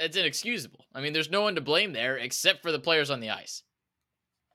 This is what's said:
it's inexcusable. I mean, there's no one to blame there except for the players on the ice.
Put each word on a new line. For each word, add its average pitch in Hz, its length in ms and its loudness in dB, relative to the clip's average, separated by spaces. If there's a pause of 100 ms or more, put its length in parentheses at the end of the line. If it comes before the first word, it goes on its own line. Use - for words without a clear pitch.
it's 160 160 -2
inexcusable. 180 680 -2 (100)
I 131 80 -8
mean, 147 100 -2
there's 156 180 0
no 202 120 4
one 208 140 2
to 156 40 -14
blame 160 320 2
there 127 240 0
except 131 460 0
for 170 100 -2
the 147 60 -2
players 151 320 2
on 127 100 -2
the 110 100 -6
ice. - 320 -8 (920)